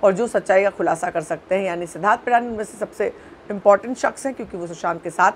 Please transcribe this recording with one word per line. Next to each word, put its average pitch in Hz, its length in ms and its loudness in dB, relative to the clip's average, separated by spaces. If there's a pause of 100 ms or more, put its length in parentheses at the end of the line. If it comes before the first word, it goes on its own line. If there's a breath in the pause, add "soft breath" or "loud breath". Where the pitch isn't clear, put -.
और 196 100 6
जो 220 140 0
सच्चाई 196 360 2
का 202 80 2
खुलासा 170 400 -2
कर 175 100 -4
सकते 156 340 -6
हैं। 196 100 -2
यानी 175 220 -4
सिद्धार्थ 208 340 0
पिठानी 240 260 2
उनमें 220 180 -6
से - 140 -16
सबसे - 340 -4 (380 loud breath)
important 208 460 2
शख्स - 300 -4
हैं, 269 80 -4
क्योंकि 202 220 -12
वो 170 100 -6
सुशांत 170 360 -6
के 175 80 -6
साथ 185 260 4